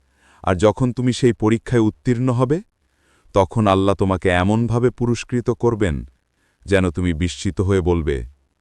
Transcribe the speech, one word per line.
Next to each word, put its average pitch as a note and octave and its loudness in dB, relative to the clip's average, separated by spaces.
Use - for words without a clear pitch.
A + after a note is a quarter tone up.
আর F#2+ 0
যখন G#2+ 2
তুমি B2 -2
সেই A#2+ 2
পরীক্ষায় A2+ 0
উত্তীর্ণ A#2+ 0
হবে, B2+ 0
তখন G2+ 2
আল্লাহ G2 2
তোমাকে F#2+ -2
এমনভাবে A2+ 0
পুরস্কৃত A#2+ -4
করবেন, G#2 -2
যেন F#2 2
তুমি F2+ -2
বিস্মিত F2 -4
হয়ে F#2+ 2
বলবে, D#2 -2